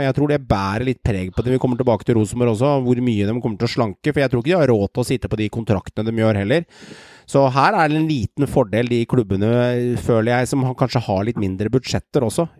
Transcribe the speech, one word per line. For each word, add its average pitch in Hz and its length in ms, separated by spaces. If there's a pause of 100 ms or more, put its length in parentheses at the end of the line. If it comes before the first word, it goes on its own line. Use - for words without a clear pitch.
Jeg 135 140
tror 147 160
det 147 160
bærer 104 400
litt 127 160
preg 92 320
på 113 80
det. 127 80
Vi 131 60
kommer 123 180
tilbake 117 280
til 123 120
Rosenborg 117 400
også, 139 260
hvor 123 220
mye 104 240
de 113 120
kommer 113 200
til 117 80
å - 80
slanke, 123 380
for 151 100
jeg 123 60
tror 120 120
ikke 143 120
de 190 60
har 127 120
råd 101 220
til 123 100
å - 60
sitte - 180
på 113 80
de 107 140
kontraktene 110 580
de 113 160
gjør 107 180
heller. 143 220 (640)
Så 139 140 (100)
her 143 240
er 160 160
det 156 60
en 160 100
liten 139 400
fordel 117 400
de 117 160
klubbene, 101 440 (520)
føler 117 320
jeg, 123 160
som 139 160
har, 127 160
kanskje 127 240
har 101 240
litt 120 80
mindre 101 320
budsjetter 127 560
også. 165 240 (120)